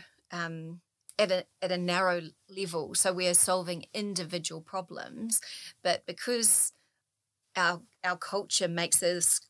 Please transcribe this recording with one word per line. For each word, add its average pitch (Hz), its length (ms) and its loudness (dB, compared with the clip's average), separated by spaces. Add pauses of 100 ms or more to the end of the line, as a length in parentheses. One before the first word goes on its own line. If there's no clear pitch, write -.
(320)
um, 165 500 -8 (380)
at 196 120 4
a, 185 140 0 (160)
at 180 100 -2
a 180 60 0
narrow 175 440 2 (280)
level. 180 440 -6
So 190 180 4
we 180 160 0
are 175 60 4
solving 180 600 2
individual 175 680 -6
problems, 190 800 -4 (400)
but - 240 0
because - 680 2 (840)
our, 175 260 2 (220)
our 180 140 -2
culture - 500 -2
makes 170 340 2
us 175 480 2